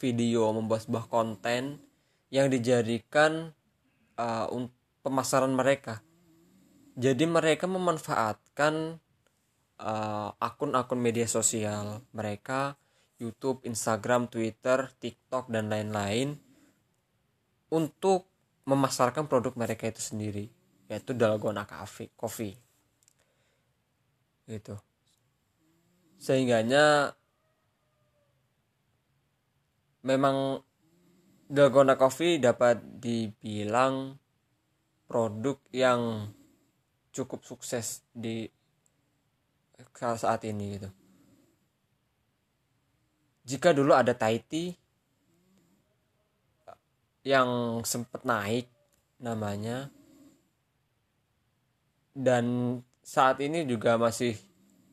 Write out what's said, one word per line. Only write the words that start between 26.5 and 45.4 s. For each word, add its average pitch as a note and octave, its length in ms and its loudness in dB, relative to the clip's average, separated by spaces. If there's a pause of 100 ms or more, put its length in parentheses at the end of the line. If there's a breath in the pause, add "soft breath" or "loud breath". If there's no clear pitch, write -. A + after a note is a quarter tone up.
memang C3+ 560 2 (880)
Dalgona C3+ 480 6
Coffee D#3+ 420 2
dapat A#2+ 400 4 (220)
dibilang A#2 1120 -2 (920)
produk A2+ 480 -2 (160)
yang A#2+ 580 0 (840)
cukup B2+ 320 -10
sukses - 640 -10
di A2+ 400 -8 (1400)
saat A2+ 540 -2
ini G#2 180 -6 (140)
gitu. G2 100 -12 (2500)
Jika C#3+ 320 2
dulu C#3 160 4
ada B2 240 6
Thai A2+ 240 2
Tea E3+ 320 -8 (2500)